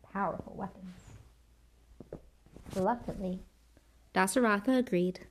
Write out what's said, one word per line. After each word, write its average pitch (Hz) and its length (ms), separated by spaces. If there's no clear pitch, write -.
powerful - 420
weapons. 185 440
Reluctantly, 190 640
Dasaratha 208 640
agreed, 180 540